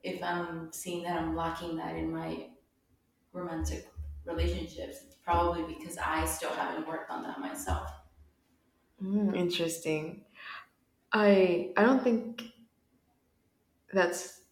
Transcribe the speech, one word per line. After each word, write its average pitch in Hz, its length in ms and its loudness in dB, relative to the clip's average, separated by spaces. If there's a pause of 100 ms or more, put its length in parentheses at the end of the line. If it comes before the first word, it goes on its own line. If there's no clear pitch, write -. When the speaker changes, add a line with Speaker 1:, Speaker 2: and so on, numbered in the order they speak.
Speaker 1:
if 185 220 -6
I'm 170 480 -4
seeing 175 320 -6
that 170 140 -2
I'm 160 180 -2
lacking 165 420 -4
that 160 180 -6
in 160 160 -2
my 165 360 -6 (840)
romantic 160 580 -4 (340)
relationships, - 800 -4
it's - 100 -20
probably 170 480 2 (120)
because - 220 -12
I - 280 0
still - 260 -2
haven't - 360 -4
worked - 240 -6
on - 120 -6
that - 160 -8
myself. - 520 -4 (1120)
Speaker 2:
Mm, 202 320 2
interesting. 165 880 -2 (880)
I, 190 640 8
I 202 80 8
don't 254 200 8
think - 400 2 (1500)
that's 175 480 0 (100)